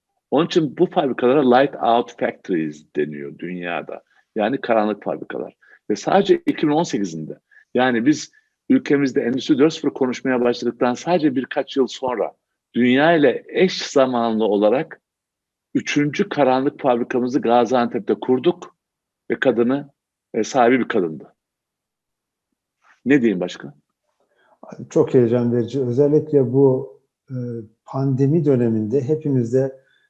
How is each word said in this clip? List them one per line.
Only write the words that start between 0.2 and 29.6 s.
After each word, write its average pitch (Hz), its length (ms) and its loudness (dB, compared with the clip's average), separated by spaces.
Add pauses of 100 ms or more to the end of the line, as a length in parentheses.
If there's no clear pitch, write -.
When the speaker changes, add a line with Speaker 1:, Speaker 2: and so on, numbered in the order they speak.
Speaker 1:
Onun 147 140 2
için 156 320 -2
bu 170 80 2
fabrikalara 131 720 2
light 139 180 2
out 117 440 -2
factories 80 680 -4 (100)
deniyor 73 420 -6
dünyada. 87 680 -10 (320)
Yani 110 260 -2
karanlık 107 420 0
fabrikalar. - 520 -8 (340)
Ve 107 60 -2
sadece 190 500 2
iki 151 220 -2
bin 147 40 2
on 156 120 2
sekizinde, 85 560 -6 (340)
yani 123 320 0
biz 147 260 0 (380)
ülkemizde 135 520 0
Endüstri 127 360 0
dört 156 160 4
sıfır 147 160 -6
konuşmaya 127 520 -2
başladıktan 120 520 -2
sadece 151 420 -2
birkaç 131 420 -6
yıl 127 100 2
sonra 117 460 -6 (400)
dünya 127 420 2
ile 139 320 2
eş - 340 0
zamanlı 117 640 0
olarak 107 560 0 (720)
üçüncü 147 560 -2
karanlık 131 520 0
fabrikamızı 123 600 0
Gaziantep'te 120 720 0
kurduk 127 640 -2 (540)
ve 117 80 -4
kadını, 131 500 0 (440)
e, 110 100 -2
sahibi 123 360 2
bir 110 80 -4
kadındı. 82 480 -4 (1700)
Ne 135 160 4
diyeyim 104 180 0
başka? - 340 -8 (1160)
Speaker 2:
Çok - 240 0
heyecan 120 420 2
verici. 120 260 -2
Özellikle 143 720 2
bu, 131 460 2 (300)
e, 131 60 -10 (500)
pandemi 139 600 0
döneminde 120 560 2
hepimizde 131 800 -2 (300)